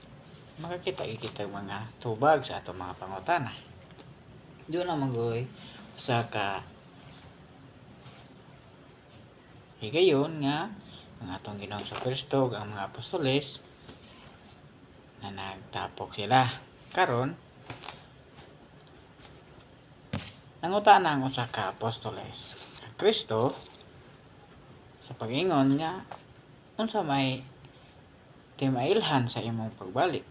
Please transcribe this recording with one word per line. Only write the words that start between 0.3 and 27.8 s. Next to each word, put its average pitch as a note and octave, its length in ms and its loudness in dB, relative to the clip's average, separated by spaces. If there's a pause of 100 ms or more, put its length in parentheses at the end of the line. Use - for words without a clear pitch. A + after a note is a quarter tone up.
makakita F3 400 -4
kita A2 480 -6
mga G2+ 480 -8
tubag C3 480 4
sa - 160 -8
atong F2+ 160 -10
mga F2+ 160 -8
pangutana. G2+ 800 -4 (920)
Di E3+ 160 -2
na, F3+ 160 0
manggoy, A#2+ 480 0 (480)
usa A#2+ 320 0
ka G2+ 400 -2 (3000)
higayon D3+ 640 4
nga D3+ 320 0 (480)
ang A#2+ 160 -10
atong G#2 240 -10
Ginoong G2+ 240 -6 (160)
Kristo C3 480 2
ug G#2+ 80 -4
ang G#2 160 -8
mga G2 160 -6
apostoles C#3 720 -2 (1600)
na G2+ 80 -12
nagtapok F#2+ 880 -8
sila. A#2+ 320 6 (400)
Karon, D3+ 480 2 (3250)
nangutana G3+ 480 8
ang C3+ 160 2
usa B2+ 160 -2
ka G2+ 240 -2
apostoles, - 880 -6 (320)
"Ang - 80 -16
Kristo, C#3 560 4 (1400)
sa - 160 -16
pag-ingon C3+ 640 4
nga, E3 240 -2 (800)
unsa A3 240 0
may C3+ 400 0 (1120)